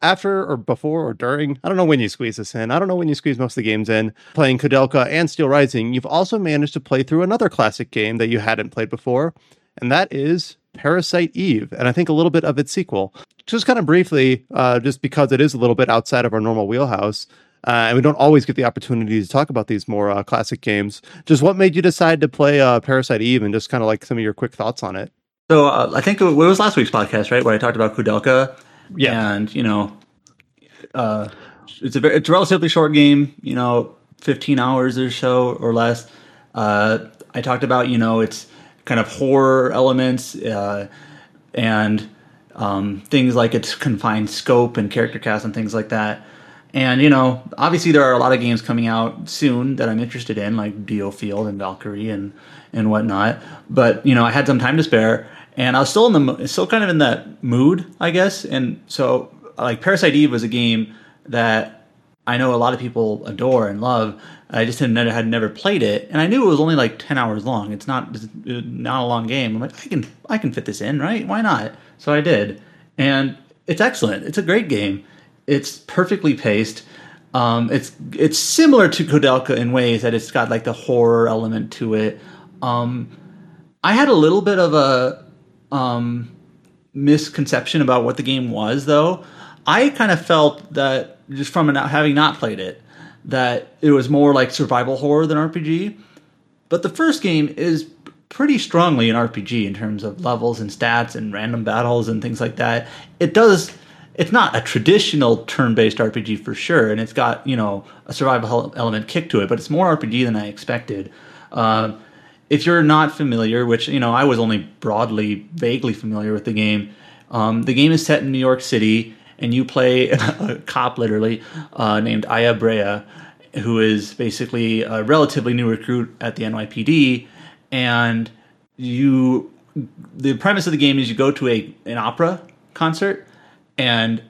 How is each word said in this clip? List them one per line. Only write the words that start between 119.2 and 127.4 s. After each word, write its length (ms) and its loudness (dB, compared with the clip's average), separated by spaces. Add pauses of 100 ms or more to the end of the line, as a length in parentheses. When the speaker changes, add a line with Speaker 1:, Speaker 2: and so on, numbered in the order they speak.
Speaker 2:
and 140 -2
you 120 0
play 440 2
<laughs> 20 0
a 540 -2
cop, 320 -4
literally, 460 -2 (300)
uh, 260 0
named 280 -2
Aya 260 2
Brea, 500 0 (580)
who 180 0
is 340 0
basically 680 -4
a 200 -6
relatively 500 0
new 140 0
recruit 540 -4
at 140 -8
the 100 -6
N 80 -6
Y 120 -8
P 180 -8
D, 440 2 (440)